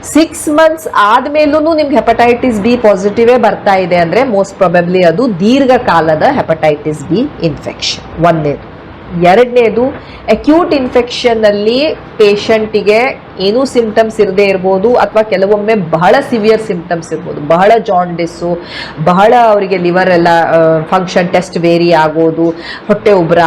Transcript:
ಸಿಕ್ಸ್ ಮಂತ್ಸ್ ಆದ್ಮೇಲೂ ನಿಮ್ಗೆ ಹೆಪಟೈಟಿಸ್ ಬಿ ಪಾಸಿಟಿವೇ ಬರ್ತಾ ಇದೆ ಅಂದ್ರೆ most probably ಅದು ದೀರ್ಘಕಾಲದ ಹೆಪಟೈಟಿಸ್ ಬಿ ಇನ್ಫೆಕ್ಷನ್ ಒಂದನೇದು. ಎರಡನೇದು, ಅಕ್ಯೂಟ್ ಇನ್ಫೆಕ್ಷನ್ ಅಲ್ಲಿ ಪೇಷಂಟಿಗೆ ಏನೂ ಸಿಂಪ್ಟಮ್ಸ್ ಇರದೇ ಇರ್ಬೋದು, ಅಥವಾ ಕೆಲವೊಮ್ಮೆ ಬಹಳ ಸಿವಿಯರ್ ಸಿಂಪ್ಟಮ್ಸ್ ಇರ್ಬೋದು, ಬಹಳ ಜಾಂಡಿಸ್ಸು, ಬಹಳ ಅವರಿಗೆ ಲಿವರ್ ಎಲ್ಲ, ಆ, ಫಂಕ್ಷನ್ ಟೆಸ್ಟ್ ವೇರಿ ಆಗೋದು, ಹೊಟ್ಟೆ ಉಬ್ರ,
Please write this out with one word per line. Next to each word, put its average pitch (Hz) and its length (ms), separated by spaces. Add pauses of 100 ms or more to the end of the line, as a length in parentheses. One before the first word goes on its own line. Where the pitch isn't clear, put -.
ಸಿಕ್ಸ್ - 440
ಮಂತ್ಸ್ 320 460
ಆದ್ಮೇಲೂ 294 800
ನಿಮ್ಗೆ 294 220
ಹೆಪಟೈಟಿಸ್ 240 640
ಬಿ 240 160
ಪಾಸಿಟಿವೇ 214 600
ಬರ್ತಾ 208 380
ಇದೆ 180 220
ಅಂದ್ರೆ 170 240
most 196 380
probably 175 460
ಅದು 175 360
ದೀರ್ಘಕಾಲದ 202 840
ಹೆಪಟೈಟಿಸ್ 156 840
ಬಿ 190 400
ಇನ್ಫೆಕ್ಷನ್ - 800
ಒಂದನೇದು. 151 520 (460)
ಎರಡನೇದು, 233 640 (440)
ಅಕ್ಯೂಟ್ 311 440
ಇನ್ಫೆಕ್ಷನ್ 240 720
ಅಲ್ಲಿ 220 500
ಪೇಷಂಟಿಗೆ 214 1300 (160)
ಏನೂ 214 260
ಸಿಂಪ್ಟಮ್ಸ್ 220 560
ಇರದೇ 190 240
ಇರ್ಬೋದು, 190 500
ಅಥವಾ 214 280
ಕೆಲವೊಮ್ಮೆ 208 520
ಬಹಳ 175 400 (160)
ಸಿವಿಯರ್ 220 320
ಸಿಂಪ್ಟಮ್ಸ್ 170 500
ಇರ್ಬೋದು, 156 280
ಬಹಳ 170 380
ಜಾಂಡಿಸ್ಸು, 175 840 (420)
ಬಹಳ 202 380
ಅವರಿಗೆ 196 340
ಲಿವರ್ 180 340
ಎಲ್ಲ, 170 180
ಆ, 160 540
ಫಂಕ್ಷನ್ 180 460
ಟೆಸ್ಟ್ 180 300
ವೇರಿ 170 340
ಆಗೋದು, 160 580 (360)
ಹೊಟ್ಟೆ 208 260
ಉಬ್ರ, 170 340